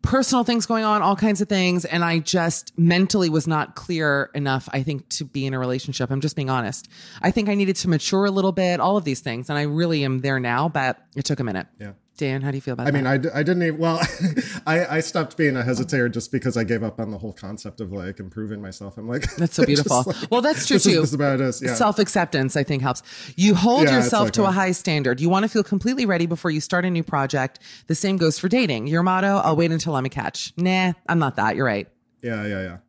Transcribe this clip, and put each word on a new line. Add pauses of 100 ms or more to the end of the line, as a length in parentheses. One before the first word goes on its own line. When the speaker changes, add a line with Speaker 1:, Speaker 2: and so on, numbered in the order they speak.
Speaker 1:
personal
things
going
on,
all
kinds
of
things.
And
I
just
mentally
was
not
clear
enough,
I
think,
to
be
in
a
relationship.
I'm
just
being
honest. (340)
I
think
I
needed
to
mature
a
little
bit,
all
of
these
things.
And
I
really
am
there
now,
but (180)
it
took
a
minute. (120)
Speaker 2:
Yeah. (240)
Speaker 1:
Dan,
how
do
you
feel
about
Speaker 2:
I
Speaker 1:
that?
Speaker 2:
mean,
I,
d-,
I
didn't
even,
well, (340)
<laughs>
I,
I
stopped
being
a
hesitator
just
because
I
gave
up
on
the
whole
concept
of,
like,
improving
myself.
I'm
like,
<laughs>
Speaker 1:
That's
so
Speaker 2:
<laughs>
just
Speaker 1:
beautiful.
Speaker 2:
like,
Speaker 1:
Well,
that's
true
Speaker 2:
this
is,
Speaker 1:
too.
Speaker 2:
this
is
about
it
is,
yeah.
Speaker 1:
Self-acceptance,
I
think,
helps. (340)
You
hold
Speaker 2:
Yeah,
it's
Speaker 1:
yourself
Speaker 2:
like
Speaker 1:
to
a
Speaker 2:
that.
Speaker 1:
high
standard.
You
wanna
feel
completely
ready
before
you
start
a
new
project. (300)
The
same
goes
for
dating.
Your
motto,
"I'll
wait
until
I'm
a
catch."
Nah, (160)
I'm
not
that.
You're
right. (340)
Speaker 2:
Yeah,
yeah,
yeah. (120)